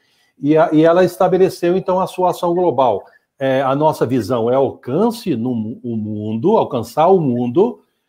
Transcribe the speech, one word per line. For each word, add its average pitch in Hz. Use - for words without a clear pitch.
e, 147
a, 170
e 156
ela 170
estabeleceu, 180
então, 185
a 180
sua 180
ação 175
global. 131
É, 135
a 135
nossa 151
visão 117
é 127
alcance 151
no 120
mu-, 110
o 120
mundo, 110
alcançar 147
o 190
mundo, 123